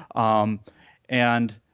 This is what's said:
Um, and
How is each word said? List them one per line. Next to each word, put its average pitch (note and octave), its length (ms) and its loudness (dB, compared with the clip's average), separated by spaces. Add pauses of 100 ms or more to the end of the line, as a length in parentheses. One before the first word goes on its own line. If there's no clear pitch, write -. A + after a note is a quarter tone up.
(140)
Um, G#2+ 460 0 (480)
and A#2+ 460 0 (200)